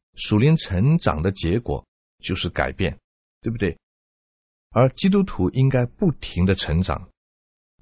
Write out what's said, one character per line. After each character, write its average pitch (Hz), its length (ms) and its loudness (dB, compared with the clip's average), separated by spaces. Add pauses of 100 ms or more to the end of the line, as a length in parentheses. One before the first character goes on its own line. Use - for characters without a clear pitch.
(140)
属 - 240 0
灵 147 180 4
成 135 440 2
长 76 240 -2
的 98 80 0
结 92 280 -2
果 73 240 -6 (360)
就 - 160 -6
是 90 120 -4
改 67 240 -2
变， 85 280 -4 (420)
对 113 100 -6
不 117 60 -6
对？ 95 180 -2 (920)
而 123 200 4
基 - 200 0
督 196 140 4
徒 185 260 -2
应 131 180 2
该 123 200 0
不 180 240 -2
停 - 340 -2
地 95 80 4
成 85 300 0
长。 - 260 -6 (720)